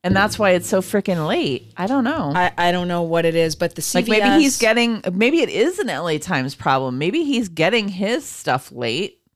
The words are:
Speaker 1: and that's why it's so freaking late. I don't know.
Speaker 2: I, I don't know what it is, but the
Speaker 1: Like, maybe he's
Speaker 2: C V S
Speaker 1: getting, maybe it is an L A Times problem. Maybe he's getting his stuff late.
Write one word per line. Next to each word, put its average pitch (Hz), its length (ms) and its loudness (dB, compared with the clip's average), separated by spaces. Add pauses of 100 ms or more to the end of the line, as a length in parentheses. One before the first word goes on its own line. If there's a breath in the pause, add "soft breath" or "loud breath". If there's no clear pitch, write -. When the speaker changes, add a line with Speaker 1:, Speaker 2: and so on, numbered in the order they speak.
Speaker 1:
and 185 100 2
that's 208 240 0
why 202 120 4
it's 175 180 2
so 190 140 2
freaking 180 440 -2
late. 202 500 -2
I 180 100 -4
don't 262 180 0
know. 226 300 -2
Speaker 2:
I, 175 240 2
I 175 140 2
don't 180 160 -2
know 175 140 -2
what 165 220 0
it 165 100 2
is, 160 220 2
but 170 180 -4
the - 200 -6
Speaker 1:
Like, 185 140 0
maybe 214 200 4 (140)
he's 277 140 2
Speaker 2:
C 233 80 0
V 220 40 6
S 220 60 4
Speaker 1:
getting, 233 280 0 (100)
maybe 240 280 2
it 208 100 2
is 294 280 0
an 311 120 -2
L 160 180 -4
A 151 100 -2
Times 139 360 -4
problem. 135 440 -2
Maybe 214 260 -2
he's 247 240 -2
getting 196 400 0
his 202 380 -4
stuff - 460 -4
late. 123 460 -6 (180)